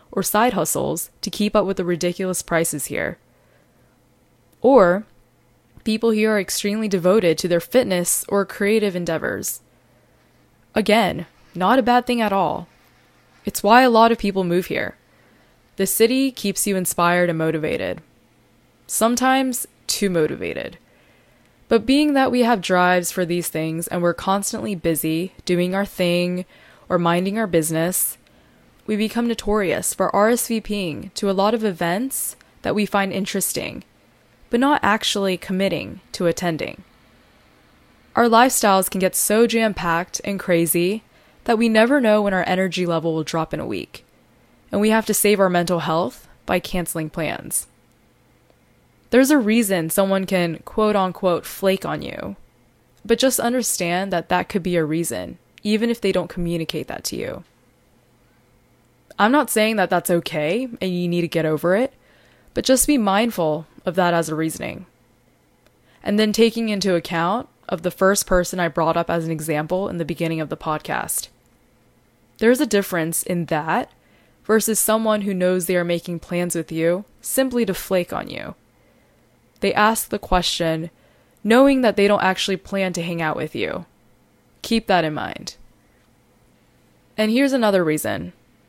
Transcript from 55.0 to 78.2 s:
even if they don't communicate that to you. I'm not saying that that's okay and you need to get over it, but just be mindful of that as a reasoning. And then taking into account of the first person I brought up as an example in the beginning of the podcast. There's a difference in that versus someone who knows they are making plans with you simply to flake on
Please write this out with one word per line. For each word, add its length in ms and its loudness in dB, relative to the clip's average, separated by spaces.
even 260 2
if 100 -4
they 120 0
don't 180 -2
communicate 580 -6
that 180 -10
to 100 -8
you. 280 -8
I'm 140 4
not 180 4
saying 280 2
that 120 2
that's 200 0
okay 600 -2
and 140 -2
you 120 -2
need 140 0
to 60 -2
get 180 -2
over 300 0
it, 180 0
but 120 -4
just 220 4
be 100 4
mindful 680 0
of 100 -4
that 180 4
as 160 0
a 60 -4
reasoning. 500 -6
And 160 0
then 120 2
taking 380 2
into 260 0
account 540 -2
of 160 -4
the 80 -2
first 340 2
person 340 0
I 80 0
brought 300 0
up 120 0
as 160 -2
an 60 -4
example 580 -2
in 80 -8
the 80 -4
beginning 360 -4
of 80 -6
the 80 -6
podcast. 720 -6
There's 200 4
a 60 0
difference 580 -2
in 220 -2
that 460 -2
versus 360 2
someone 420 0
who 120 -4
knows 320 0
they 100 0
are 80 0
making 360 -4
plans 360 -4
with 160 -6
you 340 0
simply 440 0
to 80 -2
flake 380 -2
on 180 -8